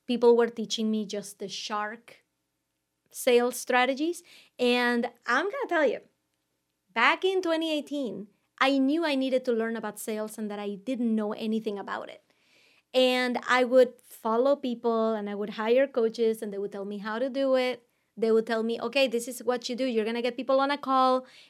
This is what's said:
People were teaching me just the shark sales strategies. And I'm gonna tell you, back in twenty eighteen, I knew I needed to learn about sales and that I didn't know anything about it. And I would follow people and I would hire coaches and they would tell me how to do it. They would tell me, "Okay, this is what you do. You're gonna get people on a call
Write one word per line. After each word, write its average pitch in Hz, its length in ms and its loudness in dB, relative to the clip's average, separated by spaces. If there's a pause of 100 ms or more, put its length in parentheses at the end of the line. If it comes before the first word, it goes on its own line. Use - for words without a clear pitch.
People 240 280 6
were 233 140 4
teaching 220 400 -4
me 214 160 -2
just 202 340 -10
the 196 80 -10
shark 214 760 -10 (880)
sales 247 440 2
strategies. 262 680 0 (340)
And 240 520 2 (160)
I'm 269 200 0
gonna 480 240 -4
tell 320 160 2
you, 220 140 0 (920)
back 277 300 2
in 381 180 2
twenty 320 300 0
eighteen, 277 560 -6 (320)
I 277 180 2
knew 294 280 2
I 285 100 0
needed 262 300 0
to 240 80 0
learn 226 240 -2
about 208 220 -8
sales 214 380 -8
and 214 120 -6
that 208 100 -8
I 202 160 -8
didn't 226 400 -2
know 214 180 -2
anything 220 440 -4
about 196 320 -8
it. - 140 -18 (720)
And 254 540 2
I 254 160 4
would 247 300 6 (160)
follow 247 480 0
people 233 560 -2
and 202 160 -6
I 202 60 -8
would 208 160 -6
hire 240 360 2
coaches 226 540 0
and 214 100 -8
they 196 60 -8
would 202 160 -6
tell 202 100 -8
me 208 140 -8
how 214 220 -6
to 269 100 -2
do 262 260 0
it. 254 280 0 (340)
They 226 120 0
would 220 160 4
tell 226 160 0
me, 226 200 -4
"Okay, 269 260 2
this 233 220 -4
is 247 120 -10
what 247 280 -4
you 240 80 -6
do. 262 80 -2
You're 226 180 0
gonna 233 180 -4
get 240 140 -2
people 269 240 2
on 269 100 2
a 285 80 0
call 262 480 2 (240)